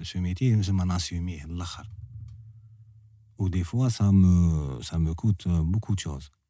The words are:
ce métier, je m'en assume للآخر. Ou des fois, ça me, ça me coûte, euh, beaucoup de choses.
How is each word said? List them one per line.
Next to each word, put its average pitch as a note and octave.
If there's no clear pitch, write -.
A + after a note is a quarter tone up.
ce F2
métier, G2+
je F#2+
m'en F2+
assume F2
للآخر. E2+
Ou G2
des F2+
fois, A#2+
ça G2+
me, E2+
ça -
me D#2+
coûte, F#2+
euh, E2+
beaucoup G2+
de F#2+
choses. D2